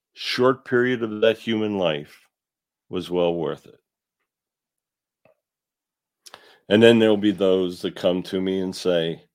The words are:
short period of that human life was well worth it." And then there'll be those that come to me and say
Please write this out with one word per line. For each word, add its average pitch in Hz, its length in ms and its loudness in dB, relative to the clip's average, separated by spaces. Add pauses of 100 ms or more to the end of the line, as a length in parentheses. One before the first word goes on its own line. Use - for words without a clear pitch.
(140)
short 131 500 -2
period 123 380 0
of 107 180 -6
that 110 160 4
human 107 400 -4
life 80 500 -4 (600)
was 87 220 -8
well 87 240 0
worth 73 320 -8
it." - 160 -20 (3000)
And 107 120 6
then 117 160 8
there'll 110 200 4
be 104 120 0
those 95 520 0
that 90 120 -6
come 90 280 -2
to 92 180 -6
me 95 200 -4
and 92 140 -6
say 85 600 -4